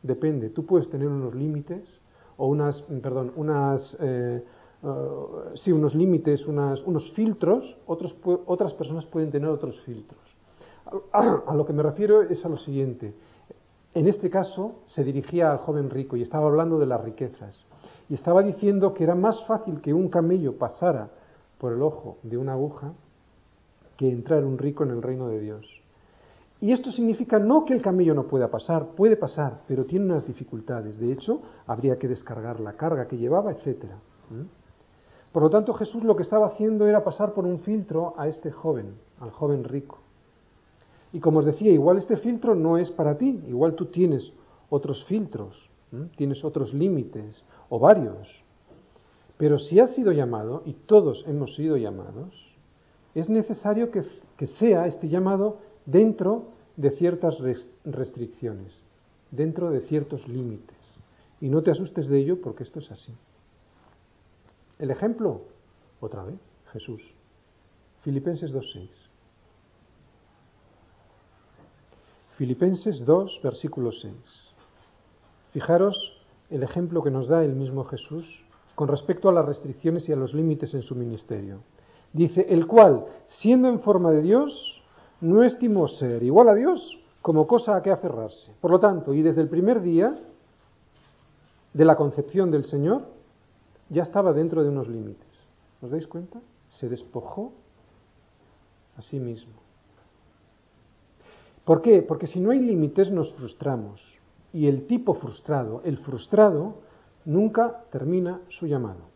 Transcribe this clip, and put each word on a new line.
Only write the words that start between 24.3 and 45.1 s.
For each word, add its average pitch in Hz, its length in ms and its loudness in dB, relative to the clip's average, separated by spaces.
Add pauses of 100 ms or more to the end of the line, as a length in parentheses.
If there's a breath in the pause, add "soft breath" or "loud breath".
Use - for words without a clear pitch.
un 131 140 -4
rico 147 240 -4
en 131 80 -2
el 117 100 -6
reino 127 260 -6
de 110 120 -6
Dios. 107 260 -12 (960 soft breath)
Y 208 120 0
esto 254 200 -2
significa 226 480 0
no 277 260 4
que 269 80 0
el 240 80 0
camello 180 320 2
no 139 140 0
pueda 127 220 0
pasar, 156 460 -4
puede 214 220 4
pasar, 147 500 -6
pero 131 180 -2
tiene 190 200 -2
unas 165 220 -2
dificultades. 110 720 -10
De 120 120 -2
hecho, 208 300 -4 (240 loud breath)
habría 123 320 -2
que 131 100 -6
descargar 113 520 -8
la 104 140 -8
carga 151 340 -4
que 127 100 -8
llevaba, 165 340 0
etcétera. 107 440 -8 (340)
¿Mm? - 1040 -20
Por 156 120 2
lo 160 60 8
tanto, 214 240 4
Jesús 220 300 -6
lo 214 120 4
que 170 80 -2
estaba 214 240 4
haciendo 214 380 0
era 208 180 6
pasar 202 300 -2
por 190 120 -2
un 180 140 -2
filtro 175 580 -4
a 165 100 -4
este 156 240 -8
joven, 117 440 -4 (240)
al 117 120 -16
joven 143 320 -2
rico. 127 360 -10 (1120 soft breath)
Y 170 60 -8
como 156 200 4
os 143 60 2
decía, 190 260 4
igual 165 260 6
este 202 200 0
filtro 233 360 0
no 165 240 2
es 175 140 -2
para 147 260 -2
ti, 247 300 0
igual 147 280 0
tú 175 100 -4
tienes 170 480 0 (360 soft breath)
otros 143 360 -4
filtros, 151 640 -8 (220)